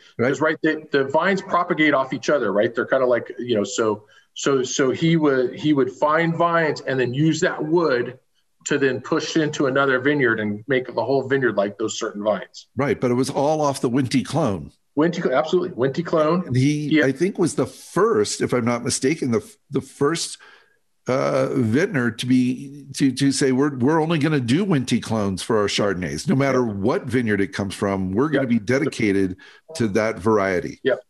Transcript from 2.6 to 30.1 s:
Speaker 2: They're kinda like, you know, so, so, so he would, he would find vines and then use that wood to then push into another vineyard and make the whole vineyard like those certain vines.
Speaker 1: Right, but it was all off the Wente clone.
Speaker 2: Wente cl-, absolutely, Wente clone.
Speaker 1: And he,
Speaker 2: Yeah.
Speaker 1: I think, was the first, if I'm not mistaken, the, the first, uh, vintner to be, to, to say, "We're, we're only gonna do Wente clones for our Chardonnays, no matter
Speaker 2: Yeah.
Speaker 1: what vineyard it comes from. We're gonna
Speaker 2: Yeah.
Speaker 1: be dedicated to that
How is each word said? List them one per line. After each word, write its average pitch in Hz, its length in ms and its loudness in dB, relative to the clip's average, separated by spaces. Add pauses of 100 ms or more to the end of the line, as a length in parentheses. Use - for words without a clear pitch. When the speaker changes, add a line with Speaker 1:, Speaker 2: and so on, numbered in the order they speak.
Speaker 2:
They're 113 120 -2
kinda 131 200 2
like, - 320 0
you 120 180 -2
know, 101 100 2
so, 107 400 -2 (280)
so, 135 300 0
so 131 280 0
he 165 260 2
would, 135 380 2
he 151 180 0
would 135 180 2
find 165 440 0
vines 170 460 0
and 135 180 -4
then 123 140 0
use 156 280 2
that 165 220 0
wood 147 540 0 (480)
to 147 120 0
then 135 240 2
push 156 340 -4
into 151 300 0
another 135 340 2
vineyard 127 400 2
and 107 280 -4
make 127 260 0
the 117 100 -2
whole 127 240 0
vineyard 127 300 0
like 101 200 -2
those 110 220 -4
certain 104 240 -6
vines. 101 440 -4 (100)
Speaker 1:
Right, 135 220 0
but 123 120 0
it 123 40 2
was 131 140 0
all 151 320 0
off 143 200 0
the 131 80 0
Wente 123 360 0
clone. 110 460 -2 (240)
Speaker 2:
Wente 170 260 0
cl-, 156 120 -2
absolutely, 156 380 0
Wente 139 340 -2
clone. 165 420 0
Speaker 1:
And 127 80 -4
he, 147 440 2
Speaker 2:
Yeah. 127 60 4
Speaker 1:
I 139 60 2
think, 175 280 -2
was 165 160 0
the 135 100 0
first, - 760 -2
if 139 120 -2
I'm 123 120 0
not 120 180 -2
mistaken, 139 480 -2
the, 110 240 -2 (140)
the 135 120 -4
first, - 560 -4 (680)
uh, 139 480 0
vintner 127 560 0
to 110 140 -10
be, 127 680 0
to, 139 180 2
to 139 200 0
say, 131 200 2
"We're, 139 240 0
we're 139 260 2
only 160 180 0
gonna 151 200 2
do 127 240 0
Wente 135 380 0
clones 98 400 -2
for 113 160 0
our 104 100 2
Chardonnays, 90 640 -2
no 185 60 4
matter 135 240 2
Speaker 2:
Yeah. 117 140 -2
Speaker 1:
what 117 320 -2
vineyard 113 360 0
it 98 120 -2
comes 95 200 -4
from. 98 400 -2
We're 131 160 0
gonna 135 140 0
Speaker 2:
Yeah. 123 60 -4
Speaker 1:
be 117 100 2
dedicated 101 800 0 (380)
to 117 140 0
that 107 300 0